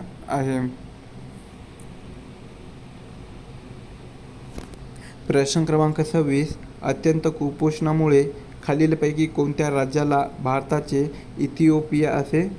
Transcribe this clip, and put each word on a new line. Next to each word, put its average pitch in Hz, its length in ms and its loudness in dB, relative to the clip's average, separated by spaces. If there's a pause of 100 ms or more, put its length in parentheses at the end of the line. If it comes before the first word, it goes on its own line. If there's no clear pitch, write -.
(280)
आहे. 131 400 0 (4000)
प्रश्न 139 380 4
क्रमांक 156 360 4
सव्वीस, 151 560 2 (240)
अत्यंत 156 460 2 (120)
कुपोषणामुळे 151 1040 4 (180)
खालीलपैकी 151 640 4
कोणत्या 147 440 2
राज्याला 139 560 2 (180)
भारताचे 139 680 0 (260)
इथिओपिया 151 760 4
असे 156 460 0